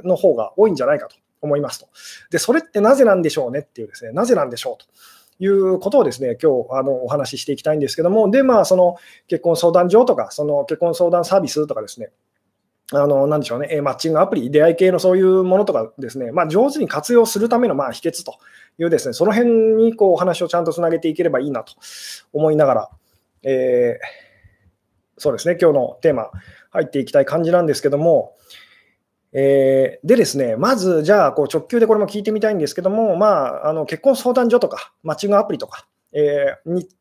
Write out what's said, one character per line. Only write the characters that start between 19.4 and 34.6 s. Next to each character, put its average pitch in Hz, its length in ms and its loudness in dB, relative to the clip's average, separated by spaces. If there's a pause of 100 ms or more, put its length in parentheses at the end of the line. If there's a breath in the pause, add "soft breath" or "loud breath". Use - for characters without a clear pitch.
に 226 200 2
こ 208 140 4
う、 180 40 4
お 156 40 0
話 180 260 -2
を 165 40 -4
ち 170 80 -4
ゃ 175 60 2
ん 165 40 -2
と 160 80 -2
つ 170 80 -6
な 165 80 0
げ 165 100 0
て 165 80 -4
い 156 60 -2
け 175 100 -2
れ 170 60 0
ば 135 100 -2
い 139 80 -6
い 143 40 -6
な 120 120 -6
と - 100 -20 (600 loud breath)
思 156 180 0
い 151 40 2
な 151 100 4
が 135 80 4
ら、 107 160 -4 (540)
え 127 560 0
ー、 - 1200 -20
そ 151 80 0
う 127 40 0
で 110 60 -6
す - 80 -6
ね、 175 120 0
今 170 120 4
日 143 40 2
の 123 260 -2
テ 160 100 2
ー - 20 2
マ、 113 160 -6 (420 loud breath)
入 185 120 -2
っ 139 40 -8
て 143 120 -6
い 123 60 -4
き - 60 -18
た 143 100 4
い 139 40 2
感 165 180 -2
じ 165 80 -2
な 175 100 4
ん 170 40 0
で 147 80 0
す - 80 -8
け 143 80 0
ど 143 80 -2
も、 156 380 0 (960 soft breath)
え 135 720 2
ー、 151 40 -10
で 233 100 4
で 202 80 4
す 139 120 -6
ね、 120 200 -2
ま 220 180 0
ず、 180 280 0
じ 170 100 4
ゃ 185 140 4
あ、 131 40 0
こ 151 120 0
う、 - 80 -2
直 156 120 -4
球 240 160 -2
で 226 80 2
こ 226 60 4
れ 208 60 0
も 208 80 0
聞 208 120 -8
い 196 40 -8
て 214 80 -4
み 214 100 -4
た 214 100 0
い 208 40 -2
ん - 20 -2
で 151 100 -2
す - 80 -8
け 185 60 -8
ど 185 80 0
も、 208 260 0
ま 180 300 2
あ、 - 240 -6
あ 156 40 -2
の、 156 120 -4
結 160 160 -10
婚 262 160 2
相 247 160 -2
談 240 160 2
所 240 100 4
と 208 80 -2